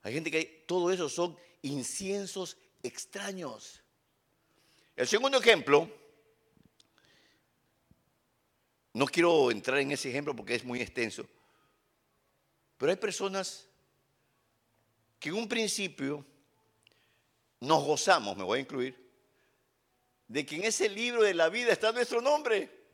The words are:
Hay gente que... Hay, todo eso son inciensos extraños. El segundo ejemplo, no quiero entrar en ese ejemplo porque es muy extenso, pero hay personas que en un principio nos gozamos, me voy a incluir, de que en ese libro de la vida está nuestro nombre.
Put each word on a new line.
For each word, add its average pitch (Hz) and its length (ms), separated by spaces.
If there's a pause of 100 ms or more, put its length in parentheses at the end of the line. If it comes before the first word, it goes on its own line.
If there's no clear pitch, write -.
Hay 107 100
gente 160 160
que... 160 80
Hay, - 300
todo 175 240
eso 175 180
son 170 260 (280)
inciensos 185 920 (260)
extraños. 180 960 (1120)
El 123 120
segundo 254 320
ejemplo, 165 500 (3000)
no 135 140
quiero 160 420
entrar 127 300
en 139 120
ese 143 180
ejemplo 143 260
porque 107 180
es 120 100
muy 123 160
extenso, 117 480 (1500)
pero 143 140
hay 190 60
personas 196 680 (1500)
que 147 100
en 170 60
un 220 140
principio 175 720 (1400)
nos 147 220
gozamos, 139 540
me 98 60
voy 104 160
a - 20
incluir, 131 340 (1300)
de 139 180
que 151 120
en 190 80
ese 226 220
libro 226 360
de 202 100
la 165 160
vida 233 220
está 214 200
nuestro 233 300
nombre. 262 720